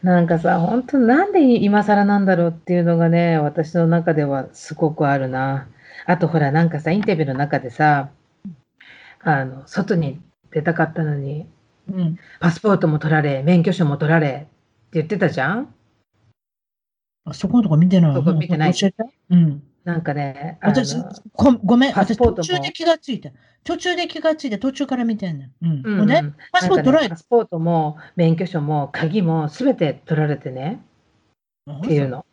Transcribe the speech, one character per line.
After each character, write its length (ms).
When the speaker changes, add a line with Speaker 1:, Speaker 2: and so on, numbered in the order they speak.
Speaker 1:
な 200
ん 60
か 120
さ、 200
本 240
当 140
な 280
ん 60
で 320
今 200
更 220
な 140
ん 60
だ 100
ろ 120
う 20
っ 20
て 220
い 60
う 40
の 140
が 120
ね、 280
私 380
の 100
中 280
で 100
は 300
す 220
ご 160
く 160
あ 80
る 120
な。 400
あ 100
と 100
ほ 100
ら、 140
な 120
ん 60
か 100
さ、 120
イ 80
ン 40
タ 120
ビ 80
ュ 20
ー 20
の 60
中 260
で 120
さ、 380
あ 240
の、 200
外 300
に 260
出 100
た 140
か 80
っ 100
た 100
の 120
に、 320
Speaker 2:
う 80
ん。 200
Speaker 1:
パ 120
ス 80
ポ 100
ー 80
ト 100
も 120
取 120
ら 120
れ、 180
免 220
許 100
証 120
も 120
取 140
ら 80
れ 80
っ 40
て 160
言 120
っ 40
て 100
た 120
じ 120
ゃ 140
ん？ 180
Speaker 2:
あ、 80
そ 140
こ 100
の 60
と 60
こ 80
見 120
て 100
な 120
い。 20
Speaker 1:
そ 80
こ 120
見 140
て 100
な 100
い。 80
Speaker 2:
教 120
え 40
て。 120
う 40
ん。 280
Speaker 1:
な 140
ん 40
か 120
ね、 480
Speaker 2:
私、 340
Speaker 1:
あ 40
の、 120
Speaker 2:
こ-、 300
ご 140
め 120
ん。 40
Speaker 1:
パ 120
ス 100
ポ 100
ー 20
ト 80
も 80
Speaker 2:
私、 60
途 80
中 40
で 100
気 140
が 140
つ 120
い 80
た。 120
途 140
中 180
で 120
気 140
が 140
つ 100
い 60
て、 80
途 120
中 140
か 100
ら 100
見 120
て 140
ん 80
ね 120
ん。 40
う 20
ん。 40
Speaker 1:
う 100
ん 40
う 100
ん。 20
Speaker 2:
ほ 60
ん 40
で、 140
パ 100
ス 80
ポ 60
ー 20
ト 60
取 80
ら 0
れ 0
た。 0
Speaker 1:
な 60
ん 40
か 0
ね、 80
パ 80
ス 60
ポ 180
ー 40
ト 120
も、 400
免 200
許 100
証 160
も、 320
鍵 300
も、 260
す 140
べ 100
て 320
取 160
ら 60
れ 100
て 140
ね。 280
Speaker 2:
あ、 120
Speaker 1:
っ 20
て 140
い 80
う 40
の。 260